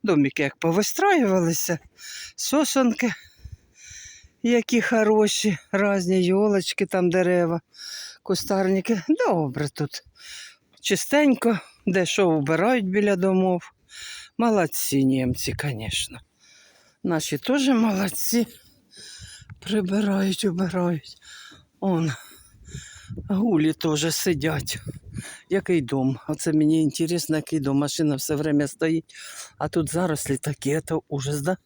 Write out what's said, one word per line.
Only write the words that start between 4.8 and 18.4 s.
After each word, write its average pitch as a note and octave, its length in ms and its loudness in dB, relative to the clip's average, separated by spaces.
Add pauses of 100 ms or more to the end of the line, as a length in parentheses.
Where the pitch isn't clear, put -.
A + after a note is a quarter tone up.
хороші, G#3+ 760 2 (140)
різні F#3+ 520 2
йолочки, G3 640 2
там F3+ 240 2
дерева, F3 520 2 (640)
кустарники. F#3+ 760 0 (260)
Добре D3 420 0
тут. - 340 -8 (760)
Чистенько, A#3 760 2 (260)
де F#3 200 2
що F#3+ 240 2
вбирають E3 600 2
біля G3+ 260 2
домов. F#3 480 2 (760)
Молодці F#3+ 680 2
німці, C3 580 0
звісно. - 580 -6 (840)
Наші D#3+ 340 -2
теж C4+ 300 0
молодці. A3 800 0 (1120)